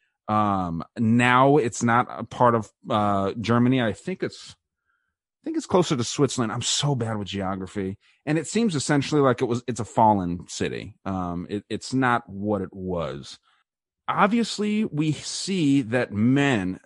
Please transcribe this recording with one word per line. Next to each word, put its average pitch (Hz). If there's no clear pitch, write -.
Um, 98
now 123
it's 120
not 120
a 73
part 120
of, 110
uh, 101
Germany. 120
I 113
think -
it's, -
I -
think 320
it's 302
closer 175
to 120
Switzerland. 123
I'm 120
so -
bad 113
with 101
geography. 95
And 151
it 151
seems 214
essentially 143
like 131
it 131
was, 117
it's 120
a 110
fallen 98
city. 62
Um, 90
it, 101
it's 107
not 123
what 98
it 90
was. 82
Obviously, 208
we 151
see 143
that 117
men, 113